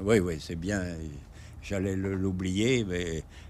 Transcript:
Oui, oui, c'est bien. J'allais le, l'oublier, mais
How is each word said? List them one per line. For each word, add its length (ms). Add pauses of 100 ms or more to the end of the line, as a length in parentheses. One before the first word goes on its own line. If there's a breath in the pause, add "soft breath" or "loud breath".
Oui, 160
oui, 200
c'est 180
bien. 240 (800 soft breath)
J'allais 320
le, 200
l'oublier, 720
mais 380 (260 soft breath)